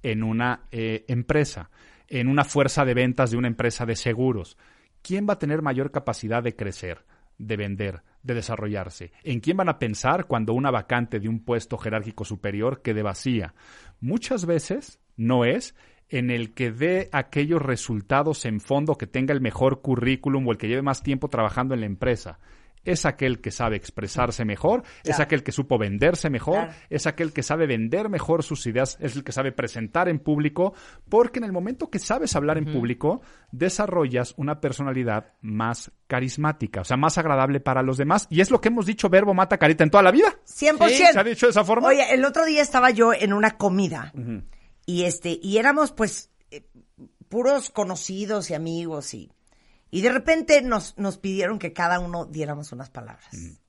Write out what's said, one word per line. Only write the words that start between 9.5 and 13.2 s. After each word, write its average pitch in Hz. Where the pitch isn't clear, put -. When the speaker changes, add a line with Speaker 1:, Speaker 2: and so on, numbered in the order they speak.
Speaker 1:
van 185
a 156
pensar 127
cuando 113
una 135
vacante 120
de 104
un 113
puesto 117
jerárquico 107
superior 104
quede 107
vacía? 104